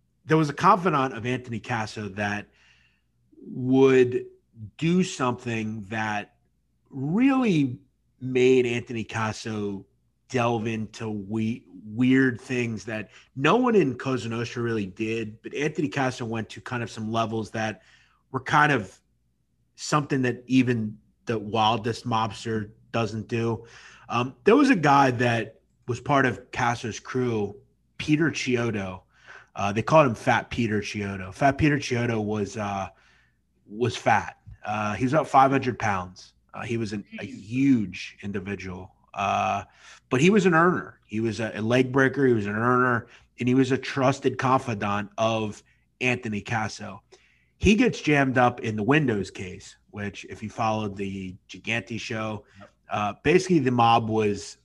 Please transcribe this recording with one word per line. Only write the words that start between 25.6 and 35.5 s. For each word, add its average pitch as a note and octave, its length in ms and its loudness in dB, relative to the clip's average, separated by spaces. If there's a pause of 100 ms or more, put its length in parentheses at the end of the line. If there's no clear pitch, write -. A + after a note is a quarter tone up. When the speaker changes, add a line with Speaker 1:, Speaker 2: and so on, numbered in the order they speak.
Speaker 1:
was A#2+ 120 -6
part C3+ 280 2
of - 240 -6
Casso's A#2+ 480 -4
crew, A2+ 560 -4 (420)
Peter D3+ 320 0
Chiodo. G#2+ 720 -4 (540)
Uh, G2+ 160 -2
they A2 100 0
called D#3 260 6
him A2 80 -2
Fat - 340 0
Peter G#2+ 320 -2
Chiodo. G2 520 -8
Fat C#3 240 2
Peter D3 200 2
Chiodo A#2 460 -2
was, G#2 320 -4
uh, G2+ 340 -6 (800)
was A2 300 -2
fat. G#2 400 0 (260)
Uh, G#2+ 300 -4
he G2+ 100 -4
was B2 100 0
about D3 140 0
five C3+ 240 6